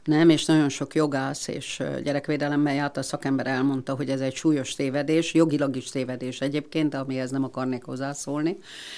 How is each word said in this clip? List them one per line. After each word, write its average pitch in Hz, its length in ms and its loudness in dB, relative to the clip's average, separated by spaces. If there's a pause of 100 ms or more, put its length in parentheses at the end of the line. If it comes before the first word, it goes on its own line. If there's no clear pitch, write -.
Nem, 156 260 6
és 151 160 6
nagyon 156 240 6
sok - 260 -6
jogász 143 520 -2
és, - 320 -8
ö, 139 220 -4
gyerekvédelemmel 143 720 0
járt 143 240 -2
a 135 60 -2
szakember 135 440 -2
elmondta, 135 480 0
hogy 131 140 -4
ez 135 100 -2
egy 131 160 -2
súlyos 147 400 0
tévedés, 147 580 0
jogilag 147 420 4
is 131 140 -6
tévedés 127 520 -6
egyébként, 147 480 -2
de 139 80 -4
amihez 131 340 -4
nem 135 120 -2
akarnék 127 400 -4
hozzászólni. 143 760 -4 (400)